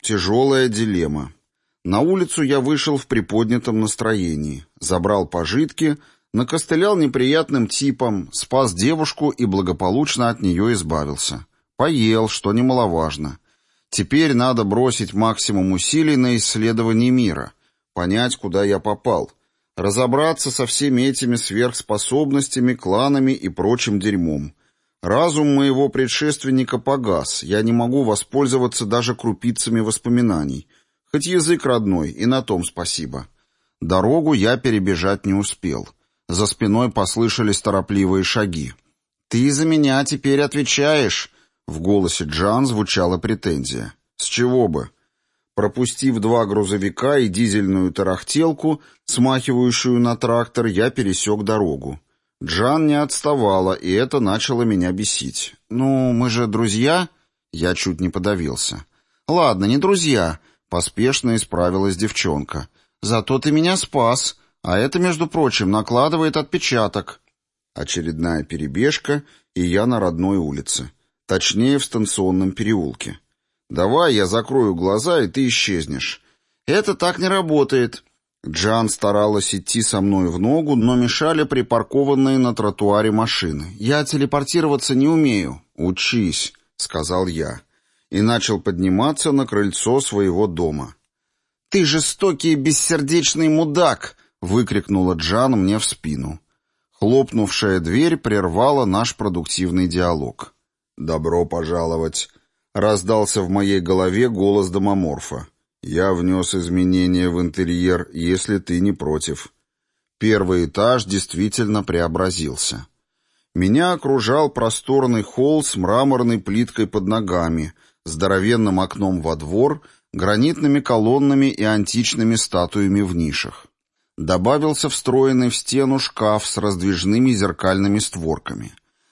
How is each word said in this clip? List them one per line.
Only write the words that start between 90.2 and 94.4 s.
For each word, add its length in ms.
дома. 480
«Ты 160
жестокий 680
и 20
бессердечный 920
мудак!» 640